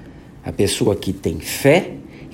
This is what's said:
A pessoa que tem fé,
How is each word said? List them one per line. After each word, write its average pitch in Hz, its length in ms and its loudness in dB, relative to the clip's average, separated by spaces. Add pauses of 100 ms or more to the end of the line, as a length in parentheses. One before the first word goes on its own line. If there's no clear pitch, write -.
(440)
A 85 80 -8
pessoa 101 420 2
que - 180 -4
tem 82 280 -4
fé, - 520 2 (420)